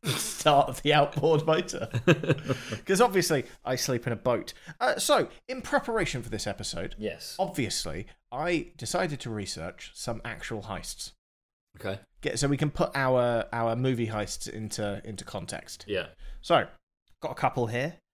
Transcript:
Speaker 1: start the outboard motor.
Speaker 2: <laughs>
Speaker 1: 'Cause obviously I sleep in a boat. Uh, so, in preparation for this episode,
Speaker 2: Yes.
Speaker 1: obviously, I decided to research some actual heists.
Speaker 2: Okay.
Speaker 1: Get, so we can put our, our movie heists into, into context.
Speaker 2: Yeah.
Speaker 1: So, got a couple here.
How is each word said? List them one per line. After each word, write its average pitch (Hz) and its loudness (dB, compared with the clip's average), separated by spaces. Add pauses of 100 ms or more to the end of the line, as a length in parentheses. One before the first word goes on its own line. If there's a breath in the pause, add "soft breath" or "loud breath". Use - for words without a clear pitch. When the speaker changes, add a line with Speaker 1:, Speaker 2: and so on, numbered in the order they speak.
Speaker 1:
start - 4
the 147 4
outboard 147 4
motor. 160 0 (160)
Speaker 2:
<laughs> - 2
Speaker 1:
'Cause 190 4
obviously 180 4 (180 loud breath)
I 131 -2
sleep 123 -2
in 120 -2
a 110 -4
boat. - 0 (260 loud breath)
Uh, - 2
so, 233 4 (180 loud breath)
in 254 -8
preparation 226 0
for - -10
this - -4
episode, - -6
Speaker 2:
Yes. - -8
Speaker 1:
obviously, 110 -2 (240 soft breath)
I 160 0 (100)
decided 175 -2
to 123 -8
research 95 -8
some 117 -6
actual 113 -8
heists. - -8 (680)
Speaker 2:
Okay. 98 -4 (220)
Speaker 1:
Get, - -4
so 139 2
we 139 4
can 156 2
put - 0
our, 123 4
our 117 0
movie 123 0
heists 107 -4
into, 104 -6
into 101 -10
context. - -10
Speaker 2:
Yeah. 92 -2 (340 soft breath)
Speaker 1:
So, 147 4 (540)
got 123 -6
a 131 -8
couple 123 0
here. 127 -2 (180)